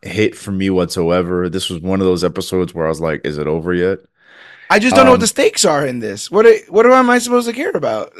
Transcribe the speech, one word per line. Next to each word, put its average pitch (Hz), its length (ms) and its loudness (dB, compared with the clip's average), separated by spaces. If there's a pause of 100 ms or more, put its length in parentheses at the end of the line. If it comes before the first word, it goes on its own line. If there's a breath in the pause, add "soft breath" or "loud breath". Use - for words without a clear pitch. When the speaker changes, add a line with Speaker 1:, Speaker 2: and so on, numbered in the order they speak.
Speaker 1:
hit 98 340 -2
for - 160 -10
me 95 180 -2
whatsoever. 90 760 0
This 92 200 -6
was 87 120 -10
one 95 200 -2
of 95 60 0
those 90 160 0
episodes 90 520 -4
where 82 120 -4
I - 20 -2
was 80 120 -4
like, 80 240 -4
"Is 73 140 -6
it 76 100 -4
over 82 260 -4
yet?" 90 240 -2 (720 loud breath)
Speaker 2:
I 208 80 4
just 240 160 2
don't 262 120 6
know 262 60 8
what 247 40 6
Speaker 1:
Um, - 60 2
Speaker 2:
the 233 40 0
stakes - 380 0
are 147 220 0
in 123 140 -6
this. 101 300 -10
What, 208 160 4 (220)
what 214 160 4
am 254 240 4
I 247 100 4
supposed 240 300 -2
to 233 60 -4
care 269 160 -6
about? 113 500 -4